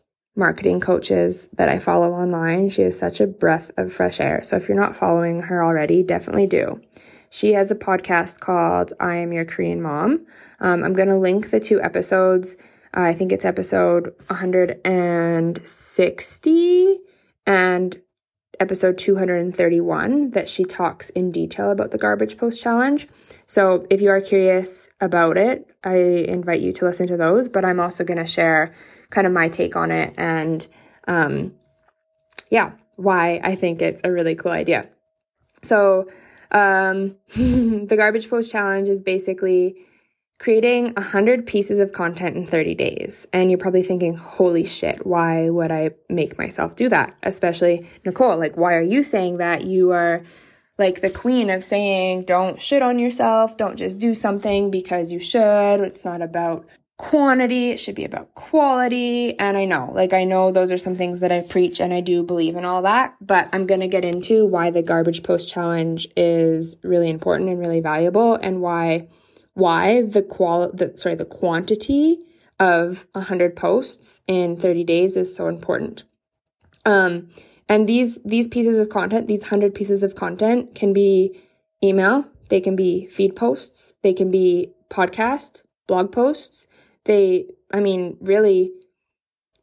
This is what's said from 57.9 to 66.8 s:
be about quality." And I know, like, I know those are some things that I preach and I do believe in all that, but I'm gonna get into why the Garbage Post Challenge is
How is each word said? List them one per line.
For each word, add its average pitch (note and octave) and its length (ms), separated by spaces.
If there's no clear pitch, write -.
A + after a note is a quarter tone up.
be - 100
about - 300
quality." B3 1040
And G3+ 180
I G3 80
know, D#3 300
like, F#3+ 180
I F#3 120
know F#3 260
those F#3 220
are F3+ 60
some F#3 160
things F3+ 260
that F3+ 120
I F3 80
preach F3 400
and F3 120
I F3+ 80
do F3 220
believe E3+ 340
in F3+ 80
all F3+ 180
that, A3 380
but F#3+ 320
I'm F#3+ 140
gonna F#3 220
get F3+ 160
into F3+ 420
why F3 240
the E3+ 120
Garbage E3 400
Post F3 260
Challenge E3 680
is E3 680